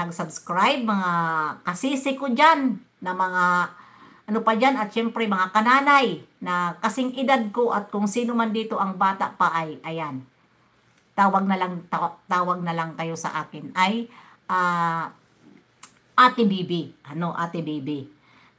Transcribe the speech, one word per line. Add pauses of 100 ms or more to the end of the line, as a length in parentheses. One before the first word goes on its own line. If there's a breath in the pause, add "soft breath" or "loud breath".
nag-subscribe,
mga (520)
kasisi
ko
dyan, (180)
na
mga, (840 loud breath)
ano
pa
dyan,
at
syempre
mga
kananay (180)
na
kasing
edad (160)
ko
at
kung
sino
man
dito
ang
bata
pa
ay,
ayan. (880)
Tawag
na
lang,
ta-,
tawag
na
lang
kayo
sa
akin
ay, (420 loud breath)
ah, (1040)
Ate
Bibi. (160)
Ano,
Ate
Bibi. (500 soft breath)